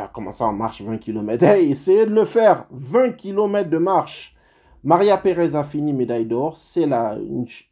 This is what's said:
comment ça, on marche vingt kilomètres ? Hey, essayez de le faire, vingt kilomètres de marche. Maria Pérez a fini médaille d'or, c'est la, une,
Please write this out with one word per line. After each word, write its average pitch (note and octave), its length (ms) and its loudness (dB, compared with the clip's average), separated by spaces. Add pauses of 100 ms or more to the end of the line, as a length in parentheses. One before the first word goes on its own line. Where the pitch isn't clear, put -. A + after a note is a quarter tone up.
(120)
comment G2+ 200 -12
ça, A#2+ 140 -4
on G#2+ 60 0
marche G#2+ 300 -6
vingt A2 160 -6
kilomètres ? G#2+ 440 -4
Hey, F#3 280 4
essayez F#3 340 2
de G#3+ 100 -2
le G#3+ 120 2
faire, G#3+ 440 2
vingt D#3+ 420 -2
kilomètres G3+ 580 -4
de D#3+ 80 0
marche. E3+ 580 -2 (480)
Maria F#3 320 4
Pérez E3+ 380 0
a D3 100 0
fini D3 300 -4
médaille A#2+ 320 -2
d'or, B2 320 -4
c'est - 280 -2
la, A#2 300 -2
une, B2 300 -6 (260)